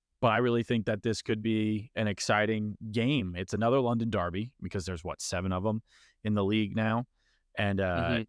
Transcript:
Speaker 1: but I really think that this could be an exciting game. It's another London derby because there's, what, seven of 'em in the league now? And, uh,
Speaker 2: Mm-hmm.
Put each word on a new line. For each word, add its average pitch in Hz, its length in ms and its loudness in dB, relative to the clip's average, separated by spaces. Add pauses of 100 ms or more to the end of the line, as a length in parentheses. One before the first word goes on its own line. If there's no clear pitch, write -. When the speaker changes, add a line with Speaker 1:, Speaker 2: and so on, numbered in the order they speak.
(220)
Speaker 1:
but 113 120 4
I 110 60 2
really 120 240 2
think 113 240 0
that 107 140 -2
this 110 200 -2
could 110 200 -2
be 107 540 0
an 110 140 0
exciting 107 680 0 (160)
game. 113 460 0
It's 95 160 -6
another 117 260 2
London 117 300 0
derby 95 420 -2 (100)
because 95 240 -6
there's, 90 160 -6
what, 85 200 -8
seven 92 320 -2
of 92 120 0
'em 110 160 0 (440)
in 107 80 0
the 104 100 2
league 101 320 2
now? 110 300 0 (520)
And, 101 220 2
uh, 85 300 2
Speaker 2:
Mm-hmm. 78 200 2